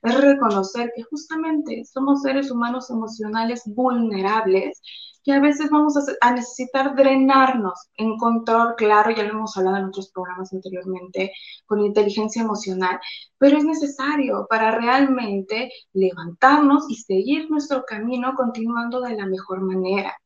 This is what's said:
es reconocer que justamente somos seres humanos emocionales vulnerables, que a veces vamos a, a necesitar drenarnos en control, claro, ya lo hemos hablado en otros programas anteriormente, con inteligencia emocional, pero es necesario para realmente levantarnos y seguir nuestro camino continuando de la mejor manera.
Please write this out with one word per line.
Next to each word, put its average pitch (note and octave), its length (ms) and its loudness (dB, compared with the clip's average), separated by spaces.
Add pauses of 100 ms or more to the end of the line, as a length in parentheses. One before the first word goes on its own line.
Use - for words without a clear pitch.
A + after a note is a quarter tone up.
es A#3 160 2
reconocer A#3 760 2
que A3+ 80 -12
justamente D4+ 800 -6
somos C#4 380 0
seres C4+ 280 -2
humanos A#3+ 380 -4
emocionales A3+ 760 -4
vulnerables, G#3+ 1160 0 (420)
que C#4 100 0
a C#4 60 4
veces D4 300 2
vamos D4+ 280 4
a, C#4+ 40 0 (200)
a B3 120 6
necesitar C4 640 -2
drenarnos C4 760 4 (220)
en A3 220 -2
control, A#3 580 2
claro, G#3+ 360 4
ya A3 120 -2
lo G#3 100 -2
hemos G#3+ 220 -6
hablado F#3+ 220 0
en G3 80 -2
otros F#3+ 260 -10
programas F#3 400 -10
anteriormente, F#3 800 -8 (360)
con G#3 140 0
inteligencia G#3 600 0
emocional, F#3 580 -4 (380)
pero C#4+ 220 6
es D4 40 0
necesario C#4 880 -2
para A3 220 2
realmente A#3 1000 0 (220)
levantarnos G3 960 2
y A3+ 60 -6
seguir C#4 560 -2
nuestro C#4+ 340 -2
camino A#3+ 500 -6
continuando A#3 640 -4
de B3 140 -6
la G3 120 -6
mejor F#3+ 340 -6
manera. F#3 540 -2 (100)